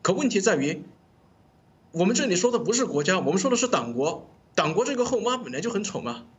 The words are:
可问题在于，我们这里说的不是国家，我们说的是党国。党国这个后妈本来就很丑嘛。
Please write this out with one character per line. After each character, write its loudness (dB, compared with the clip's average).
可 2
问 0
题 0
在 4
于， -2
我 0
们 2
这 0
里 2
说 4
的 0
不 -2
是 2
国 -2
家， 2
我 0
们 2
说 2
的 2
是 0
党 0
国。 -4
党 2
国 2
这 -2
个 2
后 0
妈 0
本 -10
来 -6
就 -2
很 -2
丑 -6
嘛。 -8